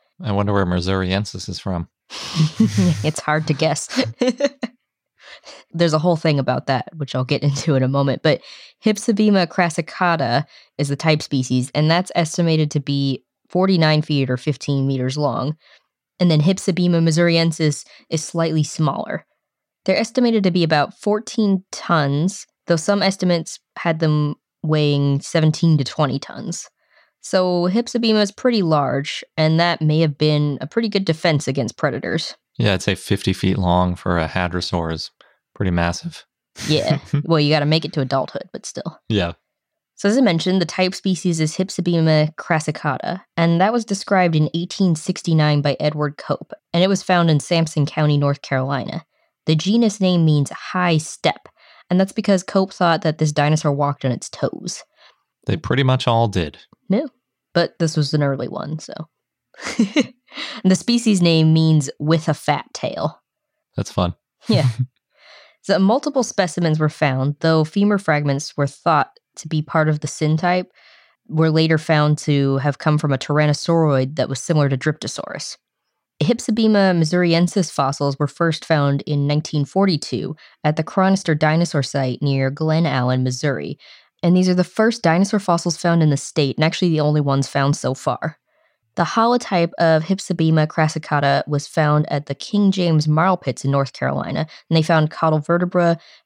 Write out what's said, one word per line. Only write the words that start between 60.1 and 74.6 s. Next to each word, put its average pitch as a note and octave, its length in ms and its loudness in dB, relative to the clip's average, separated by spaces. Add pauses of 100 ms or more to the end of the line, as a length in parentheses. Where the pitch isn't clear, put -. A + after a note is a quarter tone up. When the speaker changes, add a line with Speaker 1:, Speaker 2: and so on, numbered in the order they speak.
Speaker 2:
And F#3+ 80 4
the F#3 60 6
species A3+ 440 0
name D#3+ 320 6
means D#3+ 460 4
with D#3+ 300 0
a D3+ 60 0
fat - 380 -4
tail. - 480 -6 (560)
Speaker 1:
That's - 160 -6
fun. F2+ 220 -2 (340)
Speaker 2:
Yeah. D#3+ 260 2
Speaker 1:
<laughs> - 40 -6 (840)
Speaker 2:
So F#3+ 160 0
multiple B3+ 440 2
specimens E3+ 560 -2
were D#3 100 2
found, C#3 520 0
though D#3+ 240 4
femur G3+ 340 2
fragments D3 580 -2
were C#3+ 100 0
thought - 540 -2 (160)
to - 100 -14
be D#3 140 -2
part D#3 300 0
of D3+ 100 0
the - 80 -6
syntype, F3 600 0 (600)
were D#3+ 220 2
later D#3+ 260 2
found D3+ 440 2
to C#3 360 2
have C#3 220 -2
come D3+ 180 2
from D3 160 0
a C3 60 0
tyrannosauroid D3+ 1000 0
that B2+ 140 -2
was C3+ 100 -6
similar D3 300 2